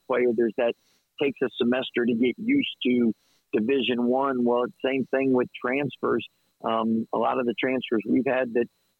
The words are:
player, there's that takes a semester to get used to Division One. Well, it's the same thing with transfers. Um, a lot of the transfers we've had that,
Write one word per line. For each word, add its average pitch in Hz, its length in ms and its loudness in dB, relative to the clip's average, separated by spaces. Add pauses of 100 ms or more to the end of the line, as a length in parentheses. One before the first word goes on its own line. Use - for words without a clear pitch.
player, 123 260 2
there's 113 240 2
that 117 160 2 (480)
takes 139 200 -2
a 123 160 0
semester 120 480 0
to 120 80 2
get 117 240 0
used 127 460 0
to 120 300 2 (400)
Division 120 520 0
One. 127 380 0
Well, 120 200 2
it's 113 180 -4
the 131 80 0
same 131 160 -2
thing 135 280 0
with 123 140 2 (160)
transfers. 123 640 -2 (380)
Um, 113 500 0
a 117 40 -2
lot 123 220 0
of 123 60 -2
the 120 80 0
transfers 127 540 -2
we've 123 180 2
had 127 280 0
that, 120 140 0 (320)